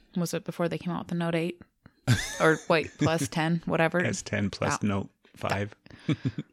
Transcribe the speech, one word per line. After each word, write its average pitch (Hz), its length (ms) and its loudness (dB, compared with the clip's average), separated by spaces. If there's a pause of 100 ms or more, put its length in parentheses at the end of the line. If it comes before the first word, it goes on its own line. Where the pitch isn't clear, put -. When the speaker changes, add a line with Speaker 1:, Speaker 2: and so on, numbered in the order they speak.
(160)
Speaker 1:
Was 170 200 -2
it 165 100 -6
before 170 240 -2
they 170 80 -2
came 170 160 -6
out 170 60 -4
with - 80 -10
the 180 80 -4
Note 170 180 0
eight? 170 260 -2 (800)
Or, 160 280 6
wait, 165 260 2
Speaker 2:
<laughs> - 60 -20
Speaker 1:
plus 156 280 2
ten, 165 380 0
whatever. 165 400 2
Speaker 2:
S - 160 -2
ten 202 300 -2
plus - 320 -2
Speaker 1:
Yeah. 110 60 2
Speaker 2:
Note 98 200 0 (260)
five. 104 380 -4 (340)
<laughs> 156 80 2 (380)